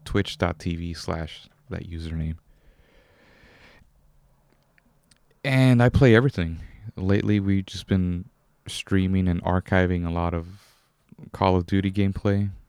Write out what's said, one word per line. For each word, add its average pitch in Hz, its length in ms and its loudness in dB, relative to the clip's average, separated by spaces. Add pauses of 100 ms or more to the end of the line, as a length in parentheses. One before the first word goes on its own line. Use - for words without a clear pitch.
twitch - 340 -4
dot 87 180 -2
T 85 180 -6
V 85 200 -8
slash 82 520 -10 (220)
that 87 180 -10
username. 80 500 -8 (3000)
And 131 380 4
I 123 80 6
play 123 260 6
everything. 87 440 2 (360)
Lately, 101 440 0
we've 98 260 0
just - 220 -14
been 90 380 -2 (420)
streaming 95 600 0
and 87 160 0
archiving 90 600 0
a 85 40 -4
lot 85 240 -2
of 87 360 -10 (640)
Call 92 240 2
of 90 100 0
Duty 98 260 0
gameplay 101 580 -2 (200)